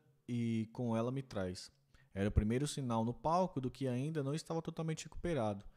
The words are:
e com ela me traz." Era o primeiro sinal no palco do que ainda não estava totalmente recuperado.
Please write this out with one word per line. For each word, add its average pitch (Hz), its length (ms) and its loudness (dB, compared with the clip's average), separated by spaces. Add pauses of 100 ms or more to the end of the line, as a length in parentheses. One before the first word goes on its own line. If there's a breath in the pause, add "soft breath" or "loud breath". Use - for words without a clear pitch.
(280)
e 117 460 0
com 120 240 0
ela 117 140 0
me 135 100 -4
traz." 95 500 -4 (420 soft breath)
Era 98 160 2
o - 20 0
primeiro 117 360 4
sinal 120 380 0
no 120 80 0
palco 175 480 2
do 127 100 0
que 135 160 -4
ainda 139 360 0
não 139 100 -2
estava 160 280 -4
totalmente 160 420 -4
recuperado. 107 600 0 (140 soft breath)